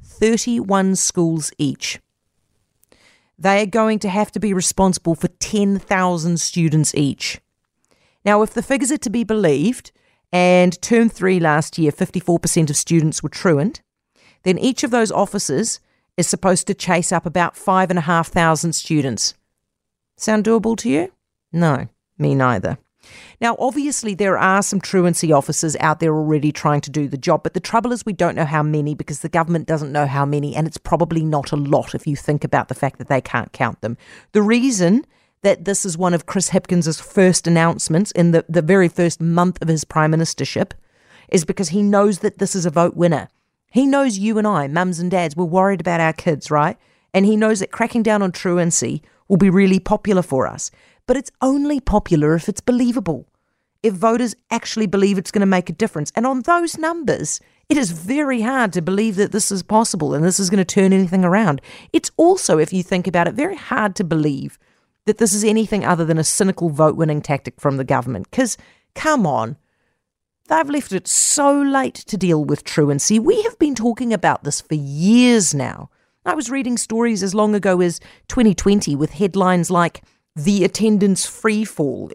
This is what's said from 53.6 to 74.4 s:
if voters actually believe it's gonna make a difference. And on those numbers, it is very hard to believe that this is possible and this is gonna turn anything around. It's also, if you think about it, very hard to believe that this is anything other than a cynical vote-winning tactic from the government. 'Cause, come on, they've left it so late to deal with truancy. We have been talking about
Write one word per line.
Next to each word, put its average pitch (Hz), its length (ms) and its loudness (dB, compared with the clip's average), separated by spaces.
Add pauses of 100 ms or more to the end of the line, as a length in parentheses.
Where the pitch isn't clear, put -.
if 214 100 2
voters 226 420 0 (140)
actually 220 380 -4
believe 196 320 2
it's 175 100 -8
gonna 202 160 0
make 185 240 2
a 170 40 -8
difference. 165 420 -4
And 226 100 0
on 262 160 -2
those 339 380 0
numbers, 320 600 -4 (300)
it 302 80 2
is 220 140 0
very 247 500 -2
hard 233 320 -2
to 180 80 -2
believe 196 360 -2
that 202 140 0
this 214 200 -2
is 190 100 -4
possible 190 540 0
and 151 100 2
this 185 140 0
is 190 100 -2
gonna 196 160 2
turn 190 280 4
anything 190 300 2
around. 175 380 2 (320)
It's - 240 0
also, 339 400 4
if 156 160 0
you 185 80 0
think 180 240 -2
about 170 220 0
it, 190 80 -4
very 330 200 -2
hard 220 420 -4
to 214 60 -2
believe 147 540 -2 (480)
that 214 140 0
this 220 120 2
is 202 120 -2
anything 214 420 0
other 165 200 0
than 160 120 0
a 160 60 0
cynical 185 480 0
vote-winning 151 500 0
tactic - 400 -6
from 139 160 0
the 135 60 -4
government. 123 480 -4
'Cause, 247 260 -2 (380)
come 294 320 0
on, 117 300 -4 (920)
they've 311 200 0
left 285 240 -4
it 185 160 -4
so 285 540 2
late 269 320 0
to - 240 -8
deal 170 260 2
with 147 200 -2
truancy. 147 560 2
We 415 240 2
have 466 160 -6
been 294 160 0
talking 233 360 -2
about 170 320 0